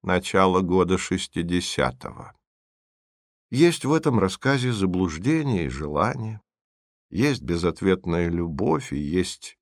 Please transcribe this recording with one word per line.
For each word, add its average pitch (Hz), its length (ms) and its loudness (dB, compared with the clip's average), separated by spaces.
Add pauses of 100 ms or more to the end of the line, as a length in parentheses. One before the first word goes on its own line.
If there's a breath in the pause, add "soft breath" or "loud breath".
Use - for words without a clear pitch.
начала 92 580 2
года 90 380 2
шестидесятого. - 1400 -4 (1120)
Есть 165 340 4
в 135 80 0
этом 156 280 2
рассказе 123 540 0
заблуждение 95 920 0
и 67 40 -2
желание, 101 720 -4 (720)
есть 131 320 0
безответная 85 880 0
любовь 87 640 -2
и 71 60 -4
есть 85 640 -4